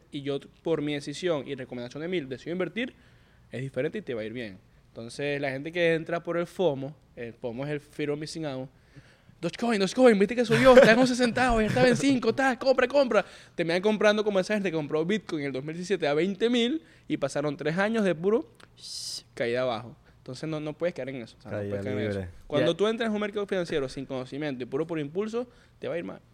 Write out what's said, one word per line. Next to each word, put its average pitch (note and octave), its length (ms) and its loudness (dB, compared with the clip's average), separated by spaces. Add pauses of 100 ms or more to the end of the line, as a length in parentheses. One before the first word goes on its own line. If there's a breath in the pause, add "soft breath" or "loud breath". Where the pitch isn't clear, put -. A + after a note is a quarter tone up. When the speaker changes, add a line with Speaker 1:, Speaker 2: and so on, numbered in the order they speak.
(120)
Speaker 1:
y D3 100 -10
yo, C#3 200 -4 (220)
por D#3+ 180 0
mi D3 140 -4
decisión C#3+ 520 -4
y C#3 80 -8
recomendación B2 460 -12
de E3 60 -8
Emil, F3 200 -4
decido C3 240 -10
invertir, F#3 420 -6 (600 soft breath)
es A#2+ 80 -8
diferente C#3 380 -4
y - 20 -10
te C#3 140 -8
va G#2+ 40 -6
a A2 60 -6
ir A2 80 -8
bien. A2 240 -10 (320 soft breath)
Entonces, C#3+ 500 -6
la C#3+ 120 -2
gente C#3+ 200 -8
que E3+ 220 2
entra E3 280 -2
por E3+ 160 -4
el E3+ 100 -2
fomo, C#3+ 460 0 (220)
el A#2 160 -10
fomo A#2+ 320 -8
es D3 80 -6
el D3 80 -4
Fear D3 300 -6
of D3 100 -2
Missing D#3 280 -8
Out. C3 220 -8 (720 loud breath)
"Dogecoin, A3+ 400 -2
Dogecoin, A3 400 6
viste G#3 160 2
que A#3+ 100 2
subió, A#3+ 300 8
está A3+ 160 12
en A3+ 80 8
once B3+ 160 4
centavos, A#3+ 460 2
ya G#3+ 60 2
estaba B3+ 200 4
en A#3+ 100 6
cinco, B3 380 2
ta, C4+ 240 0
compra, B3+ 280 2
compra". B3+ 380 4 (300 loud breath)
Te F3 100 -2
me D#3+ 80 0
van F#3 80 2
comprando G#3+ 420 4
como G3 160 2
esa F#3 160 0
gente G3 140 0
que D#3+ 80 -4
compró D#3 280 0
Bitcoin F3 360 -2
en C#3 60 -4
el C#3 60 -4
dos C3 100 -4
mil D#3 100 -8
diecisiete F3 340 -2
a C#3+ 60 2
veinte F#3 360 0
mil A#3+ 340 0 (240 loud breath)
y D3+ 100 -2
pasaron C#3+ 400 -2
tres D3+ 220 -2
años A3 260 0
de F3+ 80 2
puro G3+ 340 0 (840)
caída A#2+ 300 -2
abajo. A2+ 320 -4 (220 soft breath)
Entonces, C3 300 -12
no, D#3 120 -6
no D3+ 140 -8
puedes F3 200 -4
caer C3 160 -8
en C3+ 140 -10
eso. - 160 -18
O - 20 -20
sea, G#2 100 -12
no G#2 60 -6
Speaker 2:
Caída G#2 140 -6
Speaker 1:
puedes G2+ 140 -6
caer - 120 -4
en G#2+ 120 -2
eso. G2 100 -2
Speaker 2:
libre. F2+ 120 -8 (140)
Speaker 1:
Cuando D3 280 2
Speaker 3:
Ya. - 40 -4
Speaker 1:
tú G3 100 2
entres A3+ 220 -2
en G#3+ 60 -2
un G#3 60 -2
mercado G#3 260 -4
financiero E3+ 420 -2
sin C3+ 160 -10
conocimiento C3 580 -8
y A#2 40 -10
puro C#3 180 -2
por E3 140 -6
impulso, G#3+ 480 -6 (320 soft breath)
te - 80 -8
va C#3 80 -6
a - 20 -6
ir F3 60 -8
mal. - 160 -12 (140)